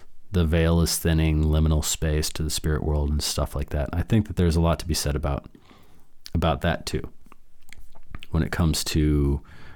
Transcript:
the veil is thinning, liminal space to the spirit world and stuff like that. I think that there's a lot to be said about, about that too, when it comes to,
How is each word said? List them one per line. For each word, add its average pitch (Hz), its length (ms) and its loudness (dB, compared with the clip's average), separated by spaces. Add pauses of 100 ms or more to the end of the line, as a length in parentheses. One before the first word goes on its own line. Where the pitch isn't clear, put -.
(320)
the 87 120 4
veil 82 360 4
is - 180 2
thinning, 80 460 2
liminal 78 400 4
space 76 460 0
to - 120 -4
the 78 80 -2
spirit - 320 -2
world 73 280 0
and 73 120 0
stuff - 320 -2
like 71 160 -4
that. 73 220 -2
I 85 100 0
think 110 240 2
that - 100 -10
there's 85 200 4
a 85 40 4
lot 82 200 4
to - 60 -10
be 80 80 -2
said 73 220 0
about, 71 320 -4 (840)
about 82 280 2
that - 220 0
too, - 240 -4 (1200)
when 80 120 2
it - 100 -2
comes 80 320 2
to, 73 560 2 (360)